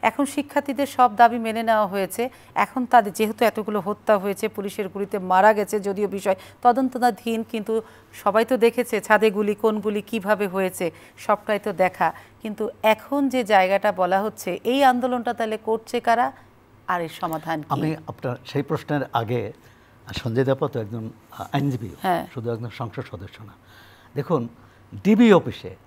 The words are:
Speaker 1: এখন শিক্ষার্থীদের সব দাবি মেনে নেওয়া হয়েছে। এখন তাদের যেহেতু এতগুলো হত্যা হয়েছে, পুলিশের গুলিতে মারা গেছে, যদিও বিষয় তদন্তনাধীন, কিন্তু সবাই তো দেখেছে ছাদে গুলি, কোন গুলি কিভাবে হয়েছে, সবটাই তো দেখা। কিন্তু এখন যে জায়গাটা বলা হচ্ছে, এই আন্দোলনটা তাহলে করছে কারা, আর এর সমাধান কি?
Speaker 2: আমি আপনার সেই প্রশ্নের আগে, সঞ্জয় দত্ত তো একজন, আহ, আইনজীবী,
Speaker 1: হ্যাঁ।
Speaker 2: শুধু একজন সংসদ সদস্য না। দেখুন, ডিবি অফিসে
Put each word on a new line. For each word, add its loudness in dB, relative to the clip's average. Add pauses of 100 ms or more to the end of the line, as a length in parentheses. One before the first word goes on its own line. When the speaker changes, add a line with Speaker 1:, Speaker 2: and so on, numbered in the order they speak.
Speaker 1:
এখন 0
শিক্ষার্থীদের -4
সব 2
দাবি 6
মেনে -4
নেওয়া 2
হয়েছে। -4 (260)
এখন 0
তাদের 4
যেহেতু 0
এতগুলো 0
হত্যা 0
হয়েছে, -4
পুলিশের -6
গুলিতে -6
মারা 6
গেছে, -2
যদিও -4
বিষয় -2 (260)
তদন্তনাধীন, 0
কিন্তু -4 (320)
সবাই 2
তো 0
দেখেছে 2
ছাদে 4
গুলি, -2
কোন 0
গুলি -4
কিভাবে -2
হয়েছে, -2 (260)
সবটাই -2
তো -6
দেখা। 0 (280)
কিন্তু -6 (140)
এখন 2
যে 0
জায়গাটা 4
বলা 2
হচ্ছে, -6
এই 2
আন্দোলনটা 0
তাহলে -4
করছে -4
কারা, 2 (560)
আর -2
এর -6
সমাধান -6
কি? -12
Speaker 2:
আমি -2 (120)
আপনার -8 (100)
সেই -4
প্রশ্নের -4 (120)
আগে, -2 (680)
সঞ্জয় 0
দত্ত 0
তো -4
একজন, -8 (220)
আহ, -12
আইনজীবী, -2 (120)
Speaker 1:
হ্যাঁ। -2
Speaker 2:
শুধু -6
একজন -8
সংসদ -10
সদস্য -16
না। -20 (600)
দেখুন, -4 (560)
ডিবি 8
অফিসে 0 (120)